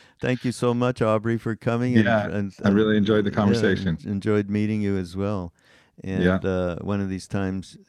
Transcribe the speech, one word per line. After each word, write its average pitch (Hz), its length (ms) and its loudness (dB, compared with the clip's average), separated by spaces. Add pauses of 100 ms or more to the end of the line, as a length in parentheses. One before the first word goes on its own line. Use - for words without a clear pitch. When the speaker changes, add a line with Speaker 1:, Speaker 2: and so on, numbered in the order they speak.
(200)
Speaker 1:
Thank 123 260 -2
you 123 60 0
so 123 220 0
much, 123 280 0
Aubrey, 110 360 2
for 113 180 -4
coming. 120 400 -2
And, 110 100 8
Speaker 2:
Yeah, 107 220 0
Speaker 1:
and, 101 260 -6 (100)
Speaker 2:
I 104 60 4
really 107 280 4
Speaker 1:
and, - 0 -
Speaker 2:
enjoyed 104 280 4
the 101 60 0
Speaker 1:
yeah, - 40 -12
Speaker 2:
conversation. 101 720 2
Speaker 1:
en-, 101 60 -6
enjoyed 101 380 0
meeting 104 320 0
you 101 160 0
as 90 180 -6
well. 98 380 -4 (500)
And, 95 200 -2
Speaker 2:
Yeah. 92 140 4
Speaker 1:
uh, 90 440 -2
one 101 200 -4
of 98 80 -4
these 92 180 -8
times, 95 500 -6 (120)